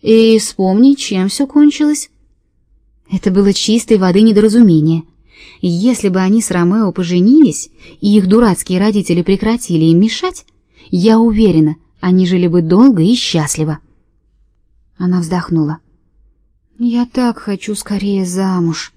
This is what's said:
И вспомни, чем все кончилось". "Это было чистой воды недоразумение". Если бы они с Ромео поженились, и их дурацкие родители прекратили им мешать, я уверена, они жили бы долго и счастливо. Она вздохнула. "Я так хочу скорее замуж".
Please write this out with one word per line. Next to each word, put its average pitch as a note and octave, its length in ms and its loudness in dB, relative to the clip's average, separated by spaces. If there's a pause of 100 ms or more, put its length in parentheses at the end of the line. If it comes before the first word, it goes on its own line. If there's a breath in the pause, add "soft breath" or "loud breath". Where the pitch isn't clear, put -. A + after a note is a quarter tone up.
И A3+ 380 4
вспомни, G#3 540 0
чем G3 360 -4
все C#4 160 -4
кончилось". D4 640 0 (1000)
"Это F#3+ 220 -4
было G3 220 2
чистой A3 440 0
воды F#3 240 2
недоразумение". G3+ 800 2 (580 soft breath)
Если F#3+ 480 -2
бы F#3 100 -2
они G3 220 0
с - 100 -6
Ромео F3+ 400 0
поженились, F#3 800 2 (320 soft breath)
и G#3 160 2
их F#3 100 2
дурацкие F#3 520 0
родители G3 420 -2
прекратили F#3+ 640 -2
им E3 140 4
мешать, A3+ 460 -4 (440 soft breath)
я A3 300 2
уверена, G3+ 560 2 (240)
они F#3 260 0
жили F3+ 220 0
бы E3+ 140 0
долго F#3 400 2
и G3 140 2
счастливо. D#3 640 -4 (1160)
Она F3+ 220 -2
вздохнула. D#3+ 600 -4 (1000)
"Я A#3+ 260 -2
так A#3+ 340 -4
хочу G#3 360 -8
скорее G3 500 -6
замуж". F3+ 720 -4